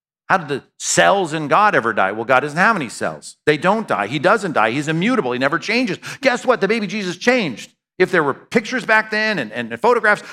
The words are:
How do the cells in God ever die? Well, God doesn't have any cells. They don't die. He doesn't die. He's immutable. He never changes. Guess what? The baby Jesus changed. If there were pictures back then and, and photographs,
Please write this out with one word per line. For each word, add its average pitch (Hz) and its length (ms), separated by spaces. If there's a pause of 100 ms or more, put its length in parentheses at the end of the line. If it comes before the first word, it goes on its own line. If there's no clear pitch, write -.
(280)
How 185 100
do 156 100
the 135 160 (160)
cells 170 540
in 156 140
God 190 280
ever 113 180
die? 101 180
Well, 110 140
God 127 140
doesn't 147 180
have 214 180
any 135 140
cells. - 560
They 151 120
don't 185 300
die. 104 200
He 139 100
doesn't 185 360
die. 113 180
He's 143 160
immutable. 165 460
He 127 60
never 147 200
changes. 220 400 (200)
Guess 247 280
what? 220 140
The 190 60
baby 208 200
Jesus 185 280
changed. 190 560 (280)
If 185 120
there 170 120
were 135 100
pictures 233 520
back 214 260
then 214 260
and, 110 160
and 117 260
photographs, 214 540